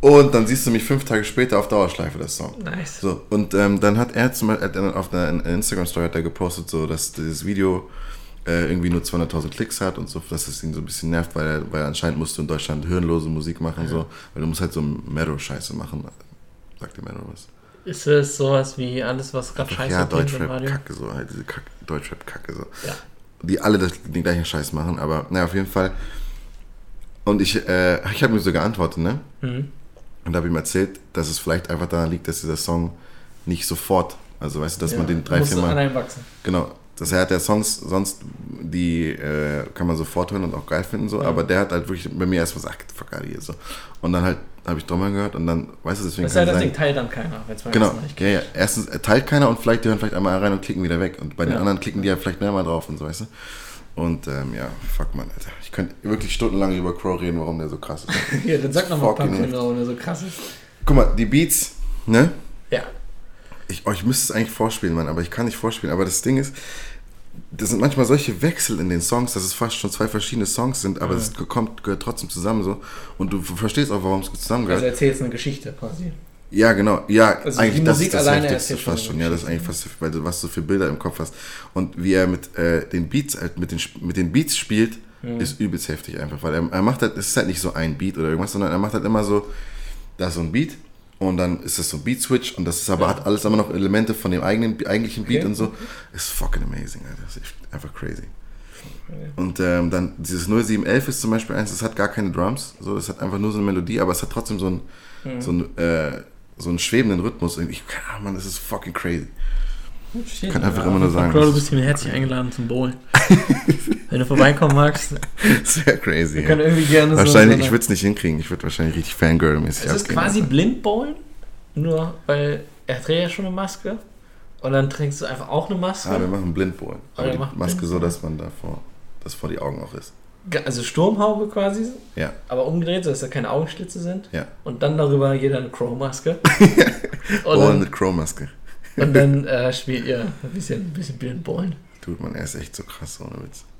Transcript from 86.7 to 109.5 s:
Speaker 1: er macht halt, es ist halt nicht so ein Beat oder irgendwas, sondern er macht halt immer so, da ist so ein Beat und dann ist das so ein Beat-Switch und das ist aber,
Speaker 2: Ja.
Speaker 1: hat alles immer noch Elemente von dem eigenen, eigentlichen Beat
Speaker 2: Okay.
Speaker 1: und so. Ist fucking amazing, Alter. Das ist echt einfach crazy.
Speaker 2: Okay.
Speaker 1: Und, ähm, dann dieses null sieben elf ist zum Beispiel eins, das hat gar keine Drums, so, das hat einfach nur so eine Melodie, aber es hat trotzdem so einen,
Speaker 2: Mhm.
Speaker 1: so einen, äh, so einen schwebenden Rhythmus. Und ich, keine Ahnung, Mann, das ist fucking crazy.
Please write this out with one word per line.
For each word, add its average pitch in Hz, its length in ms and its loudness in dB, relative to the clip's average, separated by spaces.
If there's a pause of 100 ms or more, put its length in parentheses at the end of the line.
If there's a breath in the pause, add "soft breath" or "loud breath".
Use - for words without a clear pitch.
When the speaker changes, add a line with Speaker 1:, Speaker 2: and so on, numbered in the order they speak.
Speaker 1:
er 92 120 0
macht 131 180 2
halt, - 160 0
es 98 120 -4
ist - 80 0
halt 120 100 2
nicht 90 120 -2
so - 140 -2
ein 80 240 -2
Beat 95 200 -4
oder 78 100 0
irgendwas, 80 240 0
sondern 98 200 0
er 85 60 0
macht 104 160 0
halt 110 120 -2
immer 107 180 2
so, 101 240 2 (720 loud breath)
da 92 100 -2
ist 82 80 -4
so 85 60 -2
ein 80 100 -2
Beat 131 260 0 (400)
und 92 200 0
dann 87 260 0
ist - 160 -4
das 85 100 -2
so 80 80 -6
ein 71 60 -8
Beat-Switch 123 500 0
und 87 120 -2
das 85 160 -2
ist - 100 -6
aber, 87 160 4
Speaker 2:
Ja. - 80 4
Speaker 1:
hat - 100 -6
alles 104 180 2
immer 107 140 4
noch 104 160 2
Elemente 104 400 2
von - 160 -4
dem 90 140 0
eigenen, 110 420 0
eigentlichen 110 400 -2
Beat 123 140 2
Speaker 2:
Okay. 175 80 -2
Speaker 1:
und 208 80 0
so. - 180 -2 (400 loud breath)
Ist - 160 -6
fucking - 340 0
amazing, 71 460 -6
Alter. - 160 -10
Das - 120 -10
ist - 60 -10
echt - 120 -14 (160)
einfach 73 220 -10
crazy. - 300 -8 (840 loud breath)
Speaker 2:
Okay. 156 260 -12
Speaker 1:
Und, 92 240 -4
ähm, 87 300 2
dann 90 300 -2
dieses 87 280 -4
null 110 160 4
sieben 107 220 0
elf 131 220 2
ist 123 140 -4
zum 113 100 0
Beispiel 110 240 -2
eins, 104 160 -2
das 95 100 -6
hat 110 140 -4
gar 104 140 0
keine 104 220 -2
Drums, 95 480 -2
so, 98 160 -6
das 98 140 -6
hat 101 100 -10
einfach 98 200 -4
nur 107 120 0
so 104 60 -2
eine 101 80 2
Melodie, 95 340 0
aber 92 120 2
es 85 100 -2
hat - 80 -6
trotzdem 107 300 -6
so 92 80 0
einen, 90 140 -2 (420 loud breath)
Speaker 2:
Mhm. 127 180 -8
Speaker 1:
so 87 100 -6
einen, 87 260 -2
äh, 80 440 0 (360)
so 82 120 -8
einen 87 100 0
schwebenden 110 400 2
Rhythmus. 85 380 -2
Und 85 120 -4
ich, - 180 -10
keine - 240 -10
Ahnung, 104 140 -10
Mann, 98 100 -6
das 92 100 -8
ist 92 140 -8
fucking 92 340 -8
crazy. 82 340 -2 (1000 loud breath)